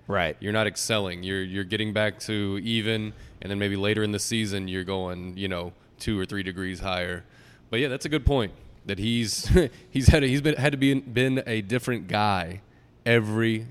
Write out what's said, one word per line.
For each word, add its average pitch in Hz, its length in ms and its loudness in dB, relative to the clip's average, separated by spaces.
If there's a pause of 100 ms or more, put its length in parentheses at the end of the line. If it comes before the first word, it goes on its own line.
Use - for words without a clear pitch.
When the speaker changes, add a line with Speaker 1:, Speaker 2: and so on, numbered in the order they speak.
Speaker 1:
Right. 87 320 0
Speaker 2:
You're 101 140 -4
not 110 120 2
excelling. 98 580 -2
You're, 95 200 -2
you're 95 200 -4
getting 107 300 -2
back 107 280 0
to 101 420 -2
even, 110 500 -2 (280)
and 95 100 -6
then 101 80 -2
maybe 101 160 0
later 104 280 2
in 104 80 0
the 101 80 -2
season 101 480 -2
you're 92 160 -4
going, 90 540 -6
you 98 100 -4
know, 87 260 -6 (260)
two 107 200 -2
or 92 60 -2
three 101 180 -4
degrees 92 360 -6
higher. 90 440 -4 (460)
But 117 120 0
yeah, 147 60 2
that's 131 180 -6
a 160 40 -6
good 147 160 0
point. 123 260 2 (340)
That 95 140 -4
he's, 117 500 0 (220)
<laughs> - 180 -20
he's 135 180 -2
had 151 160 8
a, 135 40 4
he's 135 140 2
been, 151 140 2
had 139 160 2
to 139 60 -2
be, 139 160 6
been 131 520 0
a 110 160 -2
different 110 460 -2
guy 98 540 0 (440)
every 113 640 2